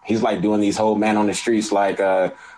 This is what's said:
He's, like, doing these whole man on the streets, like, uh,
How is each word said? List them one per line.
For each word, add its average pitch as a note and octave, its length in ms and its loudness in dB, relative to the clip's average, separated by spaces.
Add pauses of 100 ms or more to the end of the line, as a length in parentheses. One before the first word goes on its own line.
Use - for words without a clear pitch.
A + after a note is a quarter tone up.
He's, A2 180 -2
like, G#2 200 0
doing G#2+ 180 0
these G2+ 160 0
whole G#2+ 200 0
man G#2+ 200 0
on G#2 120 2
the F#2+ 60 -2
streets, A2 360 -2
like, G2+ 300 0
uh, F#2+ 300 0 (280)